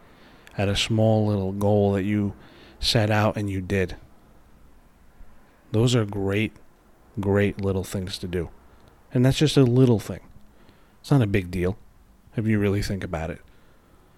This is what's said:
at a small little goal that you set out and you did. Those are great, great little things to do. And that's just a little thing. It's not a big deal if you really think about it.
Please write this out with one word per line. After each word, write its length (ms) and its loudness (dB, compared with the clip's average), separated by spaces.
at 120 0
a 80 -2
small 500 2
little 240 -2
goal 400 2
that 120 0
you 320 -2
set 300 0
out 260 2
and 140 -6
you 100 -6
did. 380 -2
Those 200 2
are 120 0
great, 480 -2
great 400 0
little 240 -2
things 360 -8
to 100 -10
do. 200 -4
And 120 2
that's 140 2
just 180 2
a 60 8
little 360 4
thing. 220 -12
It's 100 -6
not 100 6
a 60 2
big 240 -2
deal 260 -2
if 120 -4
you 100 2
really 240 0
think 220 -4
about 260 -6
it. 100 -10